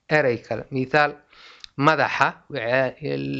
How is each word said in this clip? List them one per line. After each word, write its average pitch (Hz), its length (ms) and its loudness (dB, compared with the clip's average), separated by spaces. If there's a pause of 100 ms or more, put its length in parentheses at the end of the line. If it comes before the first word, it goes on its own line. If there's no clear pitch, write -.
erey 139 340 2
kale. - 300 -8
Mithaal, 143 440 0 (640)
madaxa, 139 540 2 (160)
waxaa 127 500 -2 (460)